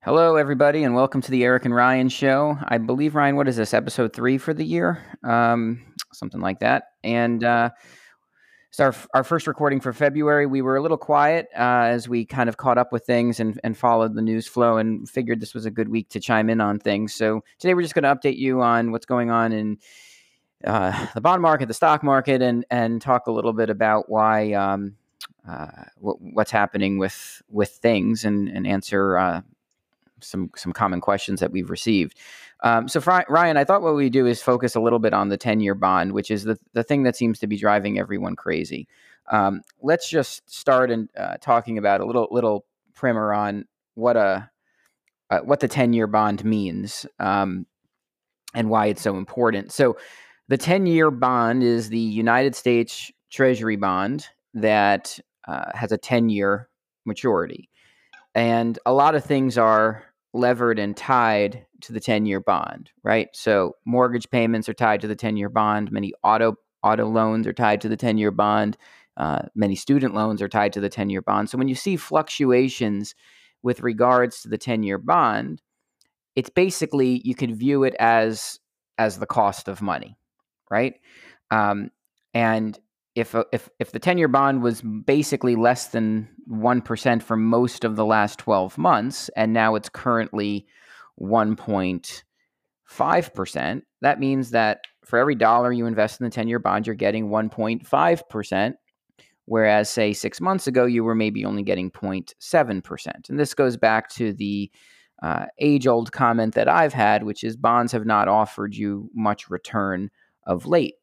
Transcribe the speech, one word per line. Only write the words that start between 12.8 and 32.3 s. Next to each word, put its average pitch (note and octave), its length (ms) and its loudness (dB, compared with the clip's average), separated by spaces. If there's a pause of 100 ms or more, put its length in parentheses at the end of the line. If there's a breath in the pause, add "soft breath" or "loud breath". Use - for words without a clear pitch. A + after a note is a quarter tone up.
with A#2 120 -4
things A#2+ 360 0
and, A2 240 -4
and A2 120 -4
followed A2+ 380 2
the A2 60 -2
news A2 260 -2
flow A#2 300 2
and A2 320 -2
figured A#2 320 -4
this G#2+ 120 -14
was A2 120 -10
a A2 60 -6
good A2 180 -4
week A2 220 -4
to G2 100 -8
chime A2 280 0
in A2+ 120 2
on G#2 180 0
things. G#2 340 -2
So A2 300 -2 (160 soft breath)
today F3+ 140 2
we're F3+ 80 2
just E3 120 -4
gonna C#3+ 220 2
update C3+ 220 -2
you B2+ 240 0
on A#2 320 2
what's A#2 120 -6
going A#2+ 240 -2
on A2+ 220 2
in, G#2+ 260 -4 (840 soft breath)
uh, G2+ 520 -2
the A2+ 60 -6
bond F3 200 4
market, D#3 260 2
the A2 60 -6
stock D#3 280 2
market, C3+ 400 2
and, A#2+ 300 2
and A#2 300 0
talk B2 260 0
a A#2+ 60 -4
little A2+ 180 0
bit A2 180 0
about G#2+ 400 0
why, G#2+ 440 2
um, G2 420 -2 (500)
uh, D2+ 380 -14 (140)
wh-, - 240 -6 (120)
what's G#2+ 180 0
happening G2+ 460 0
with, - 520 -6
with G#2 220 0
things A2 520 0
and, G2+ 240 0
and F#2+ 180 -6
answer, G2 520 0
uh, F2+ 240 0 (760)
some, - 360 -8
some - 180 -8
common F#2 260 -2
questions G2 420 -2
that F2+ 100 -2
we've F#2 180 -4
received. F#2 480 0 (460 loud breath)